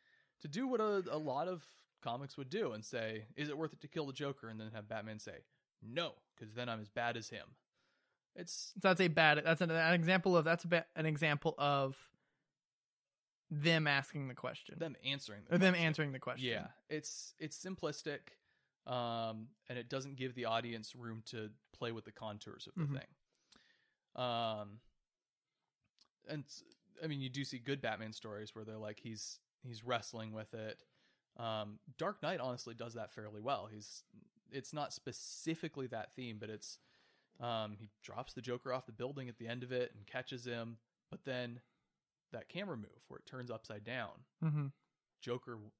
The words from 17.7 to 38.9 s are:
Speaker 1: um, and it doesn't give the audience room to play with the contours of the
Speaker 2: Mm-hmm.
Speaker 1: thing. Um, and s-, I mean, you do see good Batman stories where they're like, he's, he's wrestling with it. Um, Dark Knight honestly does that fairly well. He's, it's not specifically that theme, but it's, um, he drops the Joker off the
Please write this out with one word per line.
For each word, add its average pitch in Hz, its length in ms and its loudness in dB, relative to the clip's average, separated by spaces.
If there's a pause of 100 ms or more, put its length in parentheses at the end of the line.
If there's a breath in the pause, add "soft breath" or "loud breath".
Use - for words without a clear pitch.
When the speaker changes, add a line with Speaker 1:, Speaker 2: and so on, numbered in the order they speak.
Speaker 1:
um, 117 600 0 (220)
and 123 100 -4
it 120 100 -8
doesn't 139 280 -4
give 127 180 -4
the 120 100 -2
audience 113 520 0
room 113 300 -6
to 107 220 -6 (220)
play 117 220 -2
with 113 100 -6
the 107 80 -14
contours - 560 -10
of - 80 -16
the 180 60 -2
Speaker 2:
Mm-hmm. 143 160 0
Speaker 1:
thing. - 1200 -14
Um, 113 460 0 (1600)
and 147 160 -4
s-, - 180 -12 (400)
I 160 40 -2
mean, 143 140 0
you 131 80 -2
do 135 160 -2
see 131 140 -6
good 135 220 0
Batman 110 300 -2
stories 107 440 -8
where 107 100 -10
they're 110 120 -8
like, 107 240 -6
he's, 110 380 -8 (240)
he's 113 220 -10
wrestling 113 480 0
with 110 200 -8
it. 110 280 -6 (560)
Um, 110 420 -2 (180)
Dark 190 260 -2
Knight 165 180 0
honestly 123 320 -4
does 117 220 -8
that 110 180 -8
fairly 107 280 -8
well. 110 300 0
He's, 107 320 -14 (480)
it's 135 220 -8
not 147 200 -2
specifically 147 920 -4
that 113 280 -6
theme, 120 240 -6
but 110 100 -6
it's, - 300 -10 (640)
um, 110 360 0
he 107 120 -14 (120)
drops - 320 -8
the 127 80 -6
Joker 123 320 -4
off 127 120 -2
the 120 80 -16